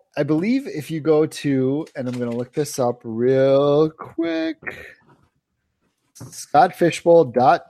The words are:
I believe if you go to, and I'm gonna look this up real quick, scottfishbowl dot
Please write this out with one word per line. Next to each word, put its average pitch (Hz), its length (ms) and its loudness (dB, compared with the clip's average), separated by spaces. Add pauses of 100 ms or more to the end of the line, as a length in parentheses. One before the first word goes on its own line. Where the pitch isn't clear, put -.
(160)
I 147 60 0
believe 202 440 -2
if 156 240 -10
you 160 80 -6
go 151 260 2
to, 139 720 -2
and 135 100 -8
I'm 123 140 -6
gonna 120 160 -4
look 123 160 -8
this 147 280 -6
up 123 260 -2
real 135 840 2
quick, - 640 -8 (1600)
scottfishbowl 165 1160 2
dot 139 360 2